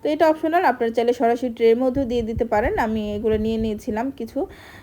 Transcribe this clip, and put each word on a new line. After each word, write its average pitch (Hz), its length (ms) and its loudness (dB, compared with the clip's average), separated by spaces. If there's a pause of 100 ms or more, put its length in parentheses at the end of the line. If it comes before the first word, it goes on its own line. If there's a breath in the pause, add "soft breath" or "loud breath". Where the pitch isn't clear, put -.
তো - 60 -2
এটা 311 200 4
অপশনাল, 320 360 0
আপনারা 247 260 0
চাইলে 240 220 0
সরাসরি 240 360 0
ট্রের 226 280 4
মধ্যেও 262 280 0
দিয়ে 240 160 -2
দিতে 226 240 -2
পারেন। 233 340 0
আমি 220 340 -2
এগুলো 214 240 0
নিয়ে 220 200 -2
নিয়েছিলাম 220 540 -4
কিছু, 269 360 -6 (360 loud breath)